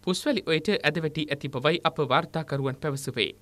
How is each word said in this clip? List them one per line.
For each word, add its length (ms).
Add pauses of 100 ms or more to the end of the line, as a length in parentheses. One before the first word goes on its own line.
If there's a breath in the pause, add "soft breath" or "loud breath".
පුස්වැලි 460
ඔයට 280
ඇද 300
වැටී 220 (100)
ඇති 180
බවයි 260 (100)
අප 100 (120)
වාර්තාකරුවන් 680
පැවසුවේ. 480 (120)